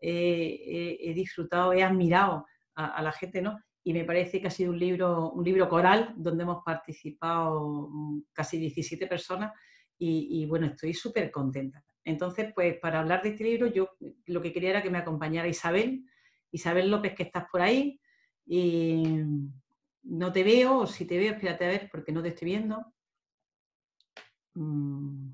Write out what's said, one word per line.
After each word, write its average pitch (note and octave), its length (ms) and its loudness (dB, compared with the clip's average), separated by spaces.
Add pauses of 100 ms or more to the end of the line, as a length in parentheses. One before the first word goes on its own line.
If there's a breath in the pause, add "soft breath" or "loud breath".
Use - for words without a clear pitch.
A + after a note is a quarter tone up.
eh, E3+ 960 -2
he, E3+ 100 -6
he E3 40 -4
disfrutado, F3+ 580 0
he F#3 100 6
admirado F#3 640 4 (300 soft breath)
a, D#3 140 -6
a - 140 -6
la D#3 80 -2
gente, F#3 300 -6
¿no? G#3 180 -4 (240)
Y E3+ 120 0
me E3+ 100 0
parece F3 340 0
que F#3+ 100 -2
ha - 20 -2
sido F3+ 200 0
un E3+ 80 -2
libro, F3 520 2
un F3 120 -4
libro F3+ 240 4
coral F3+ 480 4
donde E3 280 -2
hemos F3 200 -4
participado, D#3 1300 -4
mm, D3+ 340 -6 (100)
casi D#3+ 240 -4
diecisiete D#3+ 480 -6
personas F#3 440 -6 (480 loud breath)
y, D#3+ 440 -2
y, - 20 -4
bueno, D#3+ 220 0
estoy D#3 260 -6
súper G#3 380 -4
contenta. C3+ 520 -4 (220)
Entonces, F3+ 500 -4
pues, F3 260 2
para D#3+ 200 0
hablar F3 220 0
de G#3 80 -2
este G#3+ 140 -6
libro, A#3 240 2
yo F#3+ 280 -2 (300)
lo F3 160 -4
que E3+ 100 -6
quería F3+ 160 -2
era G3 140 2
que F#3+ 80 -4
me F3 80 0
acompañara E3 500 -2
Isabel, G3+ 560 0 (460 soft breath)
Isabel F3+ 400 2
López, G#3 240 0
que - 80 -4
estás F3 280 -6
por F3+ 120 2
ahí, C4+ 360 2 (460)
y E3 600 2 (1000)
no F3 300 -4
te F#3 100 2
veo, B3+ 360 6
o G#3+ 100 2
si - 180 -10
te F3 100 -2
veo, G#3 180 2
espérate F3+ 300 -2
a F3 40 2
ver, G3 200 -2
porque D#3+ 220 -10
no D#3+ 140 -2
te E3+ 60 -4
estoy E3 160 -8
viendo. G#3+ 380 -2 (1700)
Mm, C#3+ 800 -4